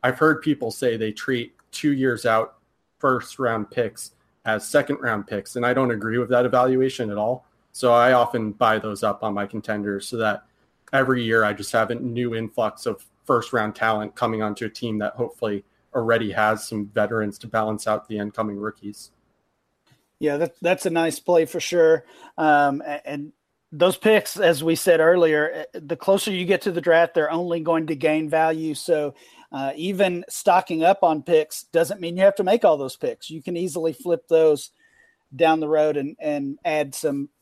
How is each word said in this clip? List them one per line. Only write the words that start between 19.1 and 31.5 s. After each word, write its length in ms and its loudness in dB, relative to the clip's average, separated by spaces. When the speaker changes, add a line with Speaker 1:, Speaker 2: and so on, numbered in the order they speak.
Speaker 2:
Yeah, 180 -2
that, 240 -4
that's 240 0
a 40 2
nice 300 0
play 260 2
for 140 -8
sure. 460 4
Um, 480 4
a-, 200 -8
and 280 -10
those 260 2
picks, 400 2
as 260 2
we 120 2
said 260 4
earlier, 720 4
eh, 100 -10
the 140 -8
closer 340 0
you 140 -2
get 160 2
to 100 -2
the 100 -4
draft, 320 4
they're 160 0
only 300 -2
going 280 0
to 80 -2
gain 340 0
value. 440 0
So, 400 -2
uh, 240 -6
even 540 -2
stocking 540 0
up 200 4
on 180 2
picks 440 0